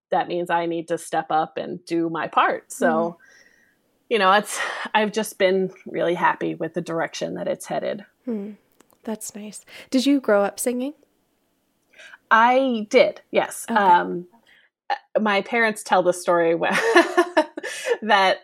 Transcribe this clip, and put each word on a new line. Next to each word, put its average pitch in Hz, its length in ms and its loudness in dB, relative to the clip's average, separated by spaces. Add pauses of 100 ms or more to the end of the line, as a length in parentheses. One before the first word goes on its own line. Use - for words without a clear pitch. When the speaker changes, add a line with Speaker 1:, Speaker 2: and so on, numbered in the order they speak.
(120)
Speaker 1:
that 185 160 0
means 175 220 -4
I 170 160 0
need 170 240 -4
to 170 80 -2
step 160 320 -4
up 156 280 -2
and - 280 -10
do 170 240 -2
my 165 180 -6
part. - 440 -2
So, - 160 -2
Speaker 2:
Mm. 165 300 0 (920)
Speaker 1:
you 233 100 2
know, 190 140 4
it's, 208 260 0 (340)
I've 214 180 2
just 214 280 -6
been 190 320 2 (140)
really 170 280 -2
happy 165 420 0
with 165 200 -8
the 175 60 -4
direction 165 540 -6
that - 120 -8
it's - 180 -6
headed. 180 400 -6 (200)
Speaker 2:
Hmm. 214 260 -8 (520)
That's - 320 -12
nice. 208 300 -18 (240)
Did 254 160 0
you 277 160 4
grow 202 220 2
up 196 160 -4
singing? 247 340 -4 (1400)
Speaker 1:
I 240 600 2
did, - 320 4 (100)
yes. - 380 -2
Speaker 2:
Okay. 226 100 0
Speaker 1:
Um, 180 480 2 (640)
uh, - 300 -6
my 208 220 0
parents 220 420 -2
tell 185 200 4
the 175 100 4
story 170 440 2
wh-, 170 120 -2
<laughs> 359 1300 0
that, 196 420 2